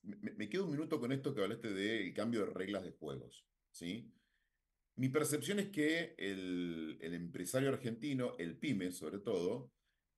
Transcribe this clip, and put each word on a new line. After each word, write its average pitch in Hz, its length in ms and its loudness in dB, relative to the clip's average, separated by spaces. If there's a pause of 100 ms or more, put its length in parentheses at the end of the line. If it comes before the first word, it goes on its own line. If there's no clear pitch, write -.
me, - 300 -8
me 107 160 -4
quedo 190 180 2
un 156 60 0
minuto 156 280 0
con 120 100 0
esto 135 240 0
que 110 80 2
hablaste 107 300 0
del 101 400 2
cambio 113 320 2
de - 80 0
reglas 95 300 0
de 87 100 -6
juegos, 67 540 -8 (240)
¿sí? 95 420 -6 (840)
Mi 131 120 2
percepción 147 520 2
es - 100 0
que 160 480 2
el, 90 840 -2
el 82 140 -4
empresario 90 560 0
argentino, 127 680 -2
el 85 200 -4
pyme 95 340 0
sobre 80 260 -6
todo, 104 540 0 (460)